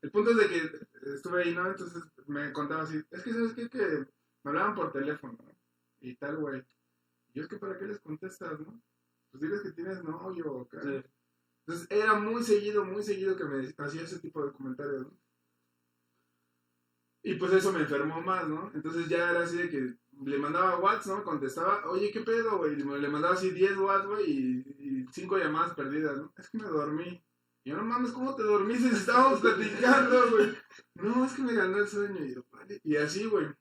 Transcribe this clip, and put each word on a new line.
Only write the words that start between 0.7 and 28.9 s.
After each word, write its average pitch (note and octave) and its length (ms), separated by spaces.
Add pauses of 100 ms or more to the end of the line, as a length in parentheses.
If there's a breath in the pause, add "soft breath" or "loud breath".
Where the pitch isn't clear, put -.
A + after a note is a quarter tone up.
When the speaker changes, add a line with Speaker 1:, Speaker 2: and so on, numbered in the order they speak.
Speaker 1:
estuve F3+ 280
ahí, E3+ 100
¿no? F3+ 140
Entonces F3 360 (220)
me C#3+ 260
contaba D3 320
así, D#3 180 (100)
"Es F#3 120
que, A#3 100
¿sabes A3+ 200
qué? A#3 160
Que G#3+ 180 (560)
me C#3 60
hablaban F3 260
por E3 160
teléfono, C#3 480
¿no? - 120 (480)
Y B2+ 160
tal, D3 220
güey. C3+ 280 (640)
Y - 60
yo, D3+ 80
es D#3+ 40
que, G#3 100
¿para G3 200
qué F#3+ 80
les G#3 140
contestas, D#3+ 600
no? G3 220 (480)
Pues C3+ 120
diles G3 200
que F#3+ 100
tienes F3+ 320
novio, D#3+ 580
acá". - 200
Speaker 2:
Sí. C#3 220 (640)
Speaker 1:
Entonces E3+ 240
era G#3+ 240
muy A3 280
seguido, G#3 400
muy G3 200
seguido G3 320
que - 80
me C#3 160 (180)
hacía D3 240
ese E3+ 180
tipo D#3 240
de C#3 80
comentarios, C3+ 520
¿no? - 140 (2000)
Y - 120
pues F3+ 180
eso F#3+ 180
me E3+ 100
enfermó D3+ 400
más, F3+ 260
¿no? D#3+ 260
Entonces D#3 340
ya E3+ 220
era E3+ 120
así F3 160
de F3 120
que C3 260 (300)
le C#3 140
mandaba E3+ 400
WhatsApp, G3 380
¿no? G#3 60
Contestaba, E3 680
"Oye, G3+ 200
¿qué A3+ 100
pedo, A3+ 360
güey?". D3+ 240
Y - 20
me, C#3 140
le C#3+ 100
mandaba D#3+ 280
así F#3 160
diez F#3+ 260
WhatsApp, G3 300
güey, G3+ 240
y, C3 480
y C3+ 320
cinco F#3+ 260
llamadas E3+ 380
perdidas, C#3+ 420
¿no? D3+ 200
"Es - 120
que - 80
me G#3+ 100
dormí". D#3+ 560 (400)
Y C3 60
yo, D#3 80
"No G#3 60
mames, A#3+ 280
¿cómo C4 240
te A3+ 60
dormiste G#3+ 480
si A3+ 60